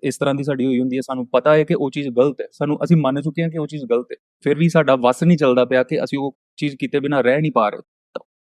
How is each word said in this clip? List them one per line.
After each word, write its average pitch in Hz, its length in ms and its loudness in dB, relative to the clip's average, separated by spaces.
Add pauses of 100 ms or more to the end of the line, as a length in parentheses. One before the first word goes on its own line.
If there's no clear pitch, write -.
ਇਸ 135 160 -4
ਤਰ੍ਹਾਂ 139 160 0
ਦੀ 139 100 -4
ਸਾਡੀ 135 220 -2
ਹੋਈ 127 140 0
ਹੁੰਦੀ 127 160 -2
ਹੈ, 135 40 -4
ਸਾਨੂੰ 127 260 -8
ਪਤਾ 127 280 2
ਹੈ 156 100 4
ਕਿ 160 100 -2
ਉਹ 143 160 -2
ਚੀਜ਼ 143 180 -6
ਗਲਤ 123 320 0
ਹੈ, - 120 -8
ਸਾਨੂੰ, 147 320 -4
ਅਸੀਂ 165 120 4
ਮੰਨ 139 260 0
ਚੁੱਕੇ 160 200 -4
ਹਾਂ 165 80 -2
ਕਿ 160 80 -10
ਉਹ 151 80 -6
ਚੀਜ਼ 147 180 -10
ਗਲਤ 120 280 0
ਹੈ, - 40 -16 (260)
ਫਿਰ 143 160 0
ਵੀ 170 100 4
ਸਾਡਾ 143 280 4
ਵੱਸ 123 260 2
ਨਹੀਂ 165 160 4
ਚੱਲਦਾ 127 260 4
ਪਿਆ 127 180 2
ਕਿ 143 220 -4
ਅਸੀਂ 139 140 -6
ਉਹ 139 180 -6 (200)
ਚੀਜ਼ 143 200 -4
ਕੀਤੇ 139 240 -4
ਬਿਨਾਂ 135 220 0
ਰਹਿ 131 180 2
ਨਹੀਂ 151 120 0
ਪਾ 107 160 2
ਰਹੇ। - 100 -8
ਤਾਂ - 420 -16 (220)